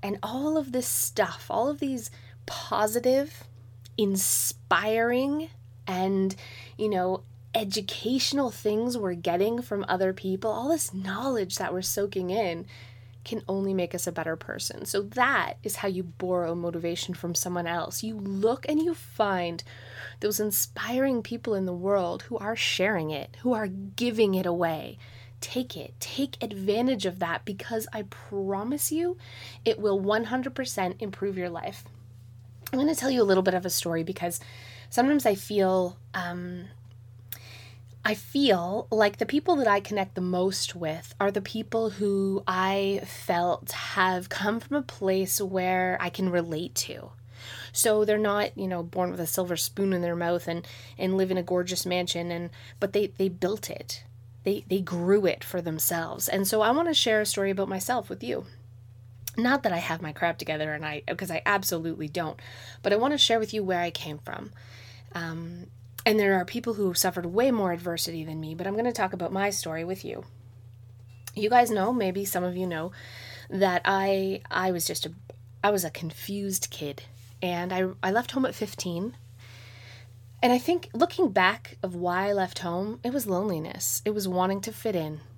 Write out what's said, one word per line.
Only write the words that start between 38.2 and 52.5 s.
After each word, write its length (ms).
like 280
the 100
people 300
that 100
I 120
connect 360
the 60
most 540
with 440
are 100
the 120
people 500
who 560
I 580
felt 680
have 580
come 300
from 180
a 40
place 580
where 600
I 100
can 200
relate 460
to. 360
So 320
they're 140
not, 400
you 100
know, 140
born 300
with 80
a 80
silver 280
spoon 380
in 80
their 140
mouth 320
and, 200
and 180
live 140
in 80
a 60
gorgeous 420
mansion, 460
and, 180